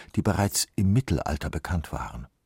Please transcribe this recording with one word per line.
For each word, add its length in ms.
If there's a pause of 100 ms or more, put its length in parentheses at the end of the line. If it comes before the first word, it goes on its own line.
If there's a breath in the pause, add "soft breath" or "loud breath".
(140 loud breath)
die 60
bereits 540
im 160
Mittelalter 580
bekannt 440
waren. 340 (180)